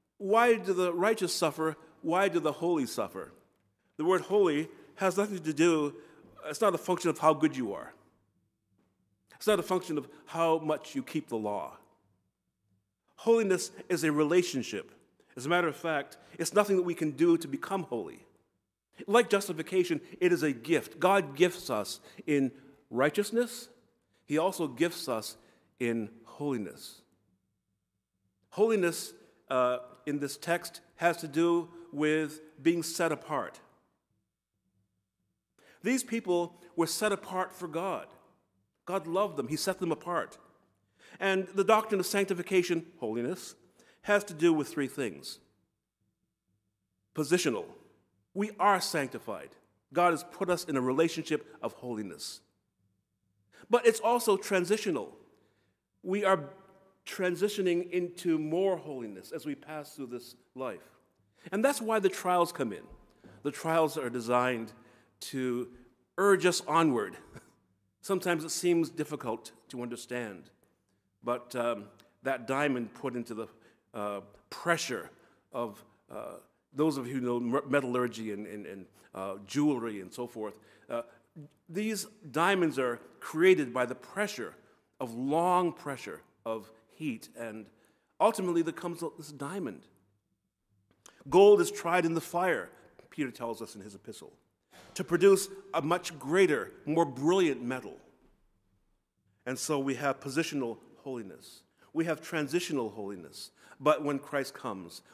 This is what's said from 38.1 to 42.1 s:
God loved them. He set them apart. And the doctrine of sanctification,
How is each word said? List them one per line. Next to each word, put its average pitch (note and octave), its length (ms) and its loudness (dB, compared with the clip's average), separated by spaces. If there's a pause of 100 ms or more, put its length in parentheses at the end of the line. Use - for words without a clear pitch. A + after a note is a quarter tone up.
God F3 200 -4
loved F3 300 0
them. C3 120 -4
He D3+ 80 -2
set F#3 220 -2
them E3+ 140 -2
apart. D#3+ 460 -6 (800)
And F#3+ 360 0
the F#3+ 100 2
doctrine G#3+ 360 4
of F3+ 60 -2
sanctification, F3+ 800 0 (100)